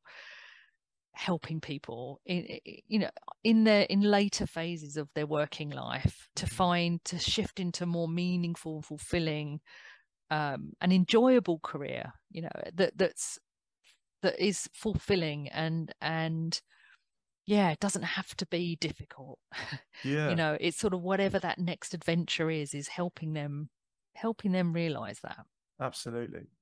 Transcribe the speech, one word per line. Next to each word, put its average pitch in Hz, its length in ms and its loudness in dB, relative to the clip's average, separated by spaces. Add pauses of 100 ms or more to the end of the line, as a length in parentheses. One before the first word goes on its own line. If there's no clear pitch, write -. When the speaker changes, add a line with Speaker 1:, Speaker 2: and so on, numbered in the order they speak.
(1160)
Speaker 1:
helping 160 460 -4
people 131 640 -10
in, 180 200 -4 (200)
in, 208 120 -16 (100)
you 214 140 0
know, - 100 0 (320)
in 220 220 8
their, 214 180 8
in 202 200 4
later 208 440 4
phases 160 500 -6
of 147 200 -4
their 151 100 -2
working 151 440 -2
life 127 680 -4
to - 100 -4
Speaker 2:
Mm-hmm. - 80 -6
Speaker 1:
find, 175 520 2
to 175 120 -4
shift - 400 -2
into 175 280 -2
more 170 220 0
meaningful, 170 760 0
fulfilling, 151 800 -2 (720)
um, 147 500 -2
an 180 100 4
enjoyable 190 680 6
career, - 520 -6 (180)
you 165 120 -8
know, 165 80 -6 (240)
that, 180 220 2
that's, - 420 0 (840)
that - 220 0
is 196 280 0
fulfilling 160 800 0
and, 160 500 -2
and 160 600 0 (880)
yeah, 196 240 4
it 151 80 -2
doesn't - 240 0
have - 340 -4
to 180 100 -4
be 170 300 -2
difficult. - 640 -8 (140)
<laughs> - 280 -8 (240)
Speaker 2:
Yeah. 147 240 2
Speaker 1:
You 165 80 2
know, 156 240 2
it's 170 160 0
sort 208 160 0
of 180 80 -2
whatever 190 380 2
that 185 200 -2
next 175 360 -4
adventure 170 560 0
is, 151 240 -4
is 143 140 -6
helping 175 440 -6
them, 147 380 -6 (440)
helping 226 380 -2
them 175 200 2
realize 135 500 -2
that. - 240 -12 (340)
Speaker 2:
Absolutely. 120 640 -6 (200)